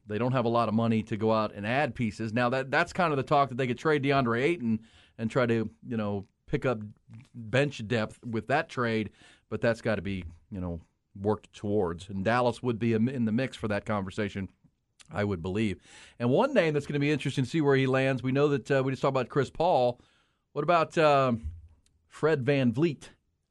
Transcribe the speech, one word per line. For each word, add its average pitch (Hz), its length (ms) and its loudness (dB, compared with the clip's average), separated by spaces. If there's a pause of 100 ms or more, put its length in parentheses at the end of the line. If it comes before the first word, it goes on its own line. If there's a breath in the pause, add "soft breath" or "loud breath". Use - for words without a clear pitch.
they 104 100 -4
don't 123 140 0
have 127 140 2
a 117 40 2
lot 117 200 2
of 104 40 0
money 113 300 2
to 110 140 -4
go 110 160 2
out 107 200 0
and 101 140 -10
add 127 280 -2
pieces. 113 380 -4
Now, 123 160 2
that, 131 220 -2
that's 165 220 2
kind 175 180 0
of 139 60 0
the 131 60 -2
talk 143 260 2
that 127 80 -8
they 131 100 0
could 120 100 -2
trade 151 260 0
DeAndre 131 380 2
Ayton 123 380 0 (380 loud breath)
and 113 120 -4
try 127 160 2
to, 113 240 0 (160)
you 123 120 -6
know, 104 280 -4 (220)
pick 147 180 -4
up 120 140 0 (560)
bench 123 520 -2
depth 107 380 -2
with 113 220 -4
that 151 220 0
trade, 110 400 -2 (400 soft breath)
but 107 120 -6
that's 117 200 0
gotta 104 200 -2
be, 95 220 -6 (260)
you 98 120 -10
know, 85 180 -6 (360)
worked 101 380 -4
towards. 95 560 -2
And 98 160 -4
Dallas 120 380 2
would 120 160 -2
be 117 140 2
in 120 320 0
the 110 60 -2
mix 127 240 -2
for - 120 -6
that 101 180 -4
conversation, 101 640 -4 (640)
I 104 120 -2
would 98 200 -2
believe. 95 340 -2 (400 loud breath)
And 120 140 0
one 196 240 2
name 165 180 4
that's 143 140 -2
gonna 147 120 -4
be 143 120 2
interesting 143 320 -2
to 117 60 -4
see 165 120 0
where 143 140 4
he 135 100 4
lands, 131 380 0
we 131 80 -2
know 143 160 2
that, 143 240 -2
uh, 135 120 4
we 135 80 0
just 127 120 -6
talked 147 120 2
about 127 140 -2
Chris 131 220 0
Paul. 135 500 2 (520 soft breath)
What 143 100 -4
about, 160 340 2
uh, 139 360 6 (760)
Fred 151 360 0
VanVleet 135 640 2 (420)